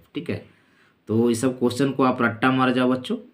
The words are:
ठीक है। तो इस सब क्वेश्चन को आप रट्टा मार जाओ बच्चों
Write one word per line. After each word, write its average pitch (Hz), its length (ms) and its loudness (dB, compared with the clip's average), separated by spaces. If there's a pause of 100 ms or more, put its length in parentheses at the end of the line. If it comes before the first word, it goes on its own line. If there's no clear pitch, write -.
(160)
ठीक - 140 -10
है। - 160 -8 (640)
तो 117 200 2
इस 117 120 0
सब 127 180 0
क्वेश्चन 135 320 0
को 135 120 0
आप 123 180 2
रट्टा 117 300 2
मार 131 200 2
जाओ 127 200 2
बच्चों 127 260 -4 (160)